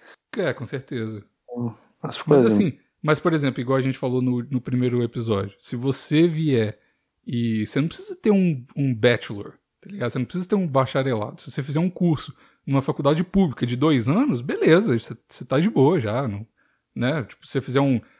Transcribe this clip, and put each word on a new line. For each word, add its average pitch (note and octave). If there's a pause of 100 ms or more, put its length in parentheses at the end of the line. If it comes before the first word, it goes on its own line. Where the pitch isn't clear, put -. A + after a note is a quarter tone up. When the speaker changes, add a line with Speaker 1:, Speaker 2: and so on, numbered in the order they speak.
(360)
Speaker 1:
É, E3
com B2
certeza. A2 (760)
Speaker 2:
as -
Speaker 1:
Mas -
Speaker 2:
coisas. C3
Speaker 1:
assim, G#2 (220)
mas D3+
por E3+
exemplo, C#3+
igual C3
a C3
gente C3
falou B2+
no, B2
no C3
primeiro B2
episódio, A2
se -
você C#3
vier C#3 (480)
e A#2
você C#3
não D#3+
precisa F4+
ter -
um, F3 (120)
um C3+
bachelor, A2 (280)
tá -
ligado? D#3
Você C#3
não B2
precisa F3+
ter A3+
um F#3
bacharelado. C3
Se -
você D3
fizer C#3+
um F#3
curso - (320)
numa C3+
faculdade D3+
pública E3+
de B2
dois C3
anos, F#3+
beleza, G3
você, - (120)
você -
tá C3
de F#3
boa D#3
já, A2+
não, G2+ (500)
né? C3
Tipo, -
se -
você C#3
fizer C3
um, C3+ (200)